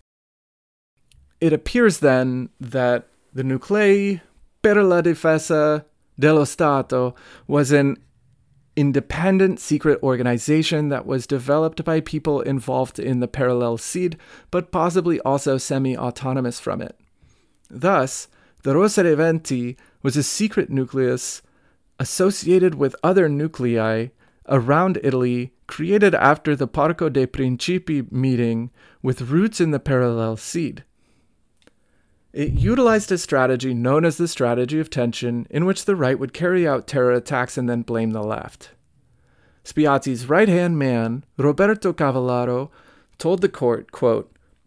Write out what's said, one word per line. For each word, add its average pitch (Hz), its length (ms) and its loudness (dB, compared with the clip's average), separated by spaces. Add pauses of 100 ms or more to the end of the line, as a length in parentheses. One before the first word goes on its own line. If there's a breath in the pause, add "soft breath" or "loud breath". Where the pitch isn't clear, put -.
(1400)
It 165 140 2
appears 208 460 2
then 127 500 2 (120)
that 123 480 0 (260)
the 131 100 -6
Nuclei 196 760 2 (420)
per 208 200 6
la 175 200 4
Difesa 151 840 2 (340)
dello 151 260 6
Stato 135 720 0 (320 loud breath)
was 143 260 2
an 139 260 2 (760)
independent 160 840 0
secret 147 420 0
organization 135 840 0
that 139 160 -4
was 131 220 -4
developed 147 580 -2
by 160 160 0
people 151 400 -4
involved 131 580 -4
in 123 220 -2
the 123 80 -2
parallel 120 480 -2
cid, 180 400 -6 (340 loud breath)
but 175 220 -4
possibly 170 480 0
also 135 380 0
semi-autonomous 131 1000 -4
from - 220 -6
it. - 180 -12 (680)
Thus, 139 600 -2 (340 soft breath)
the 135 120 0
Rosa 202 280 4
dei 170 120 4
Venti 143 640 0 (260 soft breath)
was 135 140 0
a 147 60 2
secret - 480 -2
nucleus 127 720 -2 (560)
associated 180 800 2
with 135 260 -2
other 180 260 4
nuclei 120 800 -2 (420)
around 147 540 2
Italy, 127 500 0 (140)
created 190 480 2
after 147 420 2
the 135 120 -2
Parco 156 440 0
dei 131 140 2
Principi 135 840 -4
meeting 120 600 0 (320 soft breath)
with 131 200 -4
roots 175 380 0
in 165 100 2
the 139 100 -2
parallel 117 580 -2
cid. - 440 -8 (1500)
It 147 200 -4
utilized 226 580 2
a 185 60 2
strategy 131 560 0
known 131 320 2
as 160 140 0
the 170 100 0
strategy 127 500 0
of 156 120 -6
tension, 120 580 -4
in 160 160 -2
which 190 220 -2
the 202 100 2
right 135 220 0
would 139 160 -8
carry 175 340 0
out 131 180 -2
terror 123 260 2
attacks 123 440 -2
and 127 100 -2
then 120 140 -2
blame 113 300 -2
the 110 120 -6
left. - 500 -10 (920)
Spiazzi's 135 640 -2
right-hand 175 500 2
man, 123 460 -2 (140)
Roberto 175 560 0
Cavallaro, 123 720 -2 (480 soft breath)
told 180 240 -2
the 190 80 2
court, 120 420 -2
quote, 113 400 -2 (360)